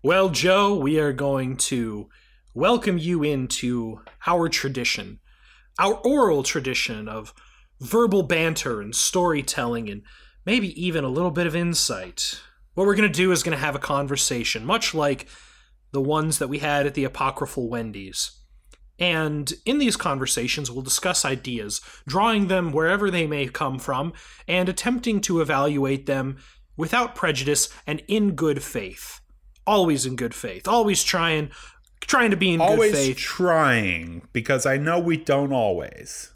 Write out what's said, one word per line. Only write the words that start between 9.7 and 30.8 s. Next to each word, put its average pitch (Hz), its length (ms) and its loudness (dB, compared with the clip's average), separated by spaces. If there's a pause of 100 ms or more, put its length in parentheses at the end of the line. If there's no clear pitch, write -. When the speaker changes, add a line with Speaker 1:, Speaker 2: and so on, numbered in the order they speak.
Speaker 1:
and 101 140 -12 (420)
maybe 196 340 -2
even 165 240 -2
a 131 60 -2
little 165 220 0
bit 170 160 0
of 156 80 -4
insight. 170 840 -2 (360)
What 185 100 2
we're 202 80 4
gonna 208 160 4
do 180 220 2
is 165 100 2
gonna 165 160 -2
have 143 160 -2
a 143 60 -4
conversation, 135 840 -2
much 208 300 -2
like 143 340 -2 (640)
the 139 100 -2
ones 156 360 0
that 135 120 -2
we 143 100 -4
had 143 260 2
at 139 80 -2
the 143 100 -2
Apocryphal 135 640 -4
Wendy's. 104 640 -6 (680)
And 156 520 -2 (140)
in 285 140 0
these 240 180 2
conversations, 131 720 -2
we'll 127 140 -8
discuss 170 420 0
ideas, 127 560 -4 (260)
drawing 202 380 2
them 180 260 0
wherever 180 380 2
they 175 160 0
may 143 220 -2
come 131 320 -4
from, 147 340 -4 (340)
and 180 220 0
attempting 240 520 -2
to 170 200 0
evaluate 139 640 0
them 135 320 -2 (400)
without 233 380 -2
prejudice 143 540 0 (180)
and 151 200 -4
in 202 280 2
good 147 260 0
faith, - 600 -12 (460)
always 170 380 2
in 127 100 -4
good 120 180 -4
faith, - 340 -10
always 208 360 4